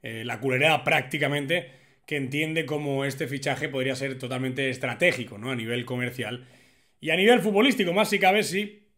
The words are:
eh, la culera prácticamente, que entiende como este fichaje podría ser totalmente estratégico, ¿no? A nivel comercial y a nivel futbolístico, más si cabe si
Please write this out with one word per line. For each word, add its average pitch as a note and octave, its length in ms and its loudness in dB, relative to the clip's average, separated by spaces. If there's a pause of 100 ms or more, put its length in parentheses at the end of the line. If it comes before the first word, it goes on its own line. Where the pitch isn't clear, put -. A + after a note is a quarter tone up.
eh, A2+ 200 -8
la A#2 140 -6
culera C3+ 460 2
prácticamente, D3 880 0 (340)
que - 80 -6
entiende D3+ 500 -2
como C#3 400 -2
este C#3 220 -4
fichaje C#3 420 -4
podría C3+ 280 -2
ser C3+ 200 -6
totalmente C3 540 -4
estratégico, B2 680 -2
¿no? A#2 120 -8
A C3 60 -4
nivel A#2+ 280 -4
comercial B2 640 -6 (540)
y D#3 100 -4
a D#3+ 60 4
nivel A3 240 6
futbolístico, G#3 520 2
más G#3 180 2
si G3+ 100 2
cabe F#3+ 240 6
si G3 400 -6 (140)